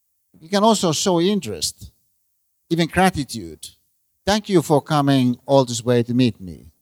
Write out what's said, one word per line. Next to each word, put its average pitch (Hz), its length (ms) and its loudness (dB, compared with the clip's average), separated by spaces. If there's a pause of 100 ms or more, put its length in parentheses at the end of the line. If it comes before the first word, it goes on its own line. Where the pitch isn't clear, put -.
(400)
you 160 100 -20
can 196 140 0
also 208 280 2
show 170 280 0
interest, 160 720 -4 (800)
even 165 180 0
gratitude. 135 840 -4 (560)
"Thank 208 240 -2
you 180 120 2
for 147 200 2
coming 139 640 0
all 135 200 4
this 113 180 -8
way 120 200 2
to 120 100 -6
meet 123 260 0
me." 76 320 -18 (100)